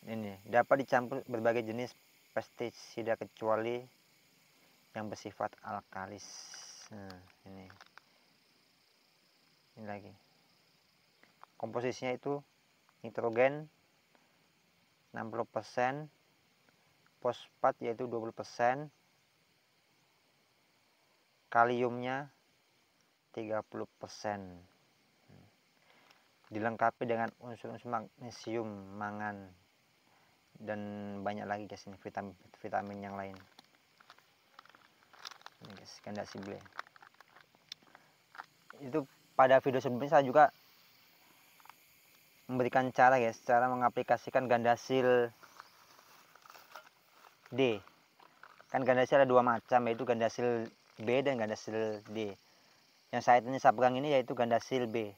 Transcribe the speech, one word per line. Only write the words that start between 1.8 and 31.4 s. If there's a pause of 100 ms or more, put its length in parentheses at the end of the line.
pestisida
kecuali (1120)
yang
bersifat
alkalis. (640)
Nah, (240)
ini. (2000)
Ini
lagi. (1500)
Komposisinya
itu (640)
nitrogen (1400)
enam
puluh
persen, (1120)
fosfat
yaitu
dua
puluh
persen, (2750)
kaliumnya (1040)
tiga
puluh (140)
persen. (1800)
Dilengkapi
dengan (160)
unsur-unsur
magnesium,
mangan, (1000)
dan (440)
banyak